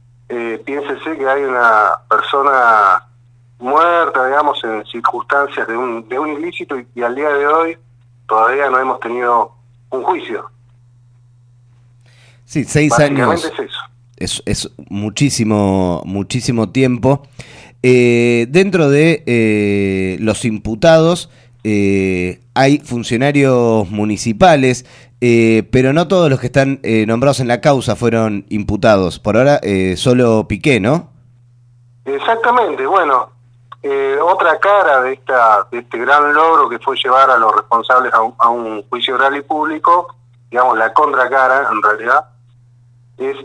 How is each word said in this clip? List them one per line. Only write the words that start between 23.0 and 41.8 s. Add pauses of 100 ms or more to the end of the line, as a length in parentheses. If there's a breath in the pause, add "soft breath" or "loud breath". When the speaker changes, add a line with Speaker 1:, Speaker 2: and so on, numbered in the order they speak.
Speaker 2:
municipales, (340 loud breath)
eh,
pero
no
todos
los
que
están,
eh,
nombrados
en
la
causa
fueron
imputados.
Por
ahora,
eh,
solo
Piqué,
¿no? (960)
Speaker 1:
Exactamente,
bueno, (520)
eh,
otra
cara
de
esta,
de
este
gran
logro
que
fue
llevar
a
los
responsables
a
un,
a
un
juicio
oral
y
público, (340)
digamos,
la
contracara,
en